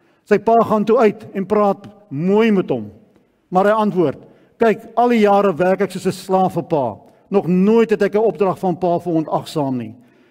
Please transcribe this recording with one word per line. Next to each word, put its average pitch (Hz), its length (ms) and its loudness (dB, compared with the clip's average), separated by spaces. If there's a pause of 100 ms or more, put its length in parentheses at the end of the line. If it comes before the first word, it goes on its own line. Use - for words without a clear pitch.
(240)
Sy 202 140 -4
pa 226 240 0
gaan 208 220 -2
toe 226 140 0
uit 214 360 0
en 196 120 -6
praat 202 420 -2 (220)
mooi 196 400 0
met 190 200 0
hom, 107 200 -6 (600)
maar 185 140 2
hy 202 80 4
antwoord: 185 600 -2 (240)
Kyk, - 380 0
al 240 120 2
die 226 160 4
jare 202 320 4
werk 185 240 0
ek 196 120 -2
soos 185 140 -8
'n 185 60 0
slaaf 185 420 -2
vir 165 80 -2
pa. 123 360 -2 (320)
Nog 185 160 2
nooit 202 440 4
het 208 120 0
ek 190 120 0
'n 208 40 0
opdrag 202 400 0
van 180 200 -2
pa 175 200 0
verontagsaam 160 800 -4
nie. 110 180 -10 (360)